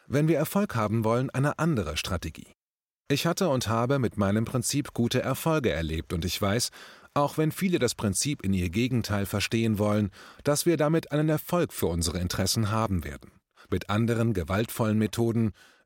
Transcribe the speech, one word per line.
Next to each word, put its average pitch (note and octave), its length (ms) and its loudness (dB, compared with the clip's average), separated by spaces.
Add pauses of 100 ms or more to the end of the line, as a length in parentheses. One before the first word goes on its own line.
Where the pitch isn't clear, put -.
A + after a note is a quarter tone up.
wenn D3 200 2
wir D#3 120 4
Erfolg G3 360 0
haben G#2+ 300 0
wollen, A#2+ 240 2
eine C3+ 300 0
andere G#2 400 0
Strategie. - 560 -6 (540)
Ich C#3+ 180 0
hatte E3+ 240 0
und B2+ 180 0
habe A#2+ 300 2
mit A2 180 0
meinem G#2 300 2
Prinzip - 480 -4
gute A#2+ 260 0
Erfolge C3+ 500 0
erlebt D#2+ 440 -2
und E2 100 -2
ich - 160 -2
weiß, G#2 300 0 (420)
auch C#3+ 240 0
wenn D#3 160 2
viele F3+ 260 -2
das B2 160 0
Prinzip B2 480 -2
in G2 120 0
ihr F2 160 0
Gegenteil A2 560 0
verstehen A2 520 0
wollen, G#2 320 2 (340)
dass C#3+ 200 2
wir E3 140 4
damit D#3 340 2
einen D#3 160 2
Erfolg D#3+ 460 0
für F#2+ 140 0
unsere E2+ 320 -2
Interessen F#2+ 500 0
haben A2 340 0
werden. - 280 -12 (360)
Mit - 220 -2
anderen A2+ 420 2
gewaltvollen G#2+ 640 0
Methoden, A2+ 560 0 (340)